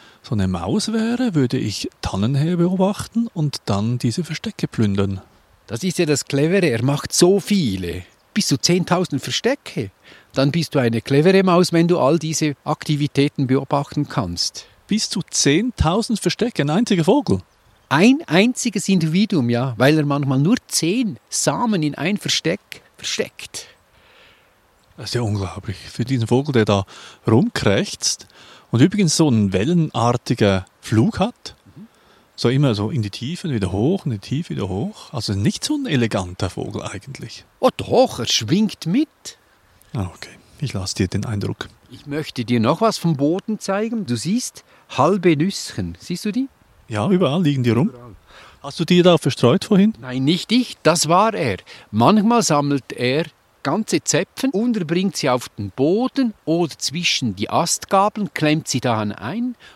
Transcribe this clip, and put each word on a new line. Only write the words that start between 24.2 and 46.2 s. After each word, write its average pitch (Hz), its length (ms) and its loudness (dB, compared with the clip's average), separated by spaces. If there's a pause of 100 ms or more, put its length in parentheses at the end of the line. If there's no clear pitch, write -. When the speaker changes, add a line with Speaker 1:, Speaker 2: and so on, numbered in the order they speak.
Speaker 1:
Das 117 80 -14
ist - 100 -6
ja 120 60 0
unglaublich. 101 560 -6
Für - 280 -8
diesen 120 220 -2
Vogel, 139 240 2
der 113 140 4
da 101 200 2 (400)
rumkrächzt 120 1040 0 (420)
und 117 120 2
übrigens 185 360 2
so 160 100 4
einen 104 260 4
wellenartigen 120 1120 2 (160)
Flug 117 380 2
hat. - 360 -6 (840)
So - 80 0
immer 135 260 2
so 101 160 -2
in 131 120 -2
die 104 80 -2
Tiefe, 160 400 -8
wieder 98 240 -2
hoch, 135 320 0
in 139 60 -4
die 104 80 -6
Tiefe, 147 320 -6
wieder 110 180 -6
hoch. 117 420 -8
Also 113 220 -4
nicht 104 280 -2
so 302 140 -4
ein 285 100 -4
eleganter 107 640 -2
Vogel - 340 -8
eigentlich. 117 600 -14 (160)
Speaker 2:
Oh 254 160 2
doch, 175 440 0
er 117 80 -4
schwingt 170 580 0
mit. 233 240 0 (840)
Speaker 1:
Ah, 95 240 -4
okay. - 220 -18 (240)
Ich 135 100 -6
lass 95 220 -8
dir 95 160 0
den 98 160 -4
Eindruck. 104 420 -6 (240)
Speaker 2:
Ich 120 140 -20
möchte 143 400 -8
dir 120 160 2
noch 131 180 2
was 220 180 0
vom 165 200 0
Boden 175 420 -2
zeigen. 214 460 -4
Du 120 100 -4
siehst 175 480 -4 (240)
halbe 170 480 2
Nüsschen. 139 640 -4
Siehst - 240 -10